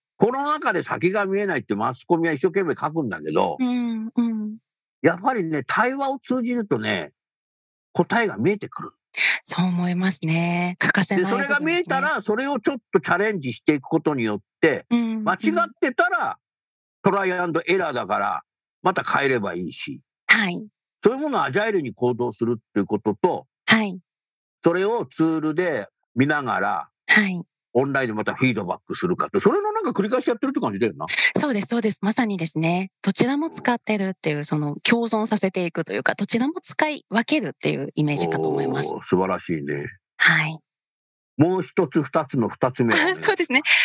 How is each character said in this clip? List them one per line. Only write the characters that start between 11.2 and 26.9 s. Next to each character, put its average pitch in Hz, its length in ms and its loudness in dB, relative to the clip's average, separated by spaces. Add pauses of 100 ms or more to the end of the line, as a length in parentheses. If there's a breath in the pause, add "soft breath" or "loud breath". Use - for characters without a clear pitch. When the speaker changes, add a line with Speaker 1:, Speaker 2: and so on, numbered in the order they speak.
Speaker 2:
い 185 40 2
部 190 60 0
分 240 80 2
で 285 60 -2
す 277 60 -6
ね。 277 40 4
Speaker 1:
で、 - 0 -
そ 277 60 2
れ 302 60 -2
が 320 100 2
見 - 20 2
え 359 60 0
た 269 160 0
ら、 285 200 0
そ 208 140 -2
れ 254 140 -2
を 285 100 0
ち - 120 0
ょ 285 40 -4
っ 247 40 -8 (140)
と 185 80 6
チ - 80 -8
ャ 170 80 4
レ 208 160 2
ン 190 80 -4
ジ 131 120 -4
し - 100 -12
て 151 120 4
い 143 60 0
く 131 40 -18
こ 160 160 0
と 156 160 0
に 120 80 0
よ 104 140 0
っ - 20 -6 (200)
て、 - 300 4
Speaker 2:
う 240 60 2
ん、 - 20 4
う 226 220 -2
ん。 214 40 -6
Speaker 1:
間 185 100 2
違 - 20 -2
っ 330 320 2 (120)
て 277 120 2
た - 160 2
ら、 311 300 -2 (680)
ト 196 80 4
ラ 196 140 2
イ 180 80 2
ア 180 120 0
ン 170 60 -2
ド 160 120 2
エ 185 140 4
ラ 165 140 0
ー - 0 -
だ 117 140 -2
か 101 120 0
ら、 95 240 -2 (400)
ま 185 100 2
た 147 120 -2
変 139 220 0
え - 20 4
れ 131 100 2
ば 98 160 -2
い 87 140 -4
い 69 40 -10
し。 - 280 -12 (260)
Speaker 2:
は 214 220 4
い。 180 180 -8 (380)
Speaker 1:
そ 214 80 6
う - 20 -4
い 262 40 -6
う - 20 -8
も 302 80 -2
の 247 100 -2
を 156 60 0
ア 135 80 -2
ジ 180 80 2
ャ 220 80 0
イ 220 40 -2
ル 185 100 0
に 117 120 -6
行 123 200 0
動 120 180 -4
す 117 120 -4
る 117 140 0
っ - 40 -18 (120)
て 104 60 2
い - 20 0
う 95 40 0
こ 104 120 -2
と - 160 0
と、 - 320 0 (200)
Speaker 2:
は 226 180 4
い。 185 160 -8 (640)
Speaker 1:
そ 170 80 4
れ 185 140 0
を 214 200 0
ツ - 160 -4
ー 160 180 2
ル 151 140 -2
で 151 320 -2 (300)
見 127 100 4
な 147 160 0
が 110 160 -2
ら、 95 300 -2 (180)